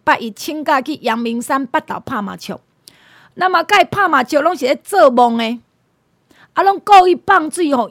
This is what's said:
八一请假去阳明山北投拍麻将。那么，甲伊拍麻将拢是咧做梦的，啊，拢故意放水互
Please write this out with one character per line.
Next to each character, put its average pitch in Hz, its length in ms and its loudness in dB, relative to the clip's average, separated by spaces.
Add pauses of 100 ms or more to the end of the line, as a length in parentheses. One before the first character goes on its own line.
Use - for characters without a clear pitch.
八 294 140 0
一 226 140 -10
请 302 340 -10
假 285 160 0
去 302 140 -8
阳 226 220 -4
明 233 240 -6
山 269 240 -4
北 311 140 -6
投 - 220 -10
拍 233 200 -10
麻 190 140 -12
将。 - 240 -14 (760)
那 349 120 -2
么， 349 160 0
甲 403 160 2
伊 349 60 4
拍 392 200 -2
麻 294 160 2
将 277 220 -2
拢 349 100 0
是 277 120 -4
咧 277 180 0
做 339 260 4
梦 240 280 2
的， 233 220 -4 (920)
啊， 339 120 0
拢 392 200 2
故 381 240 8
意 359 80 4 (100)
放 339 240 2
水 311 240 -2
互 240 180 -2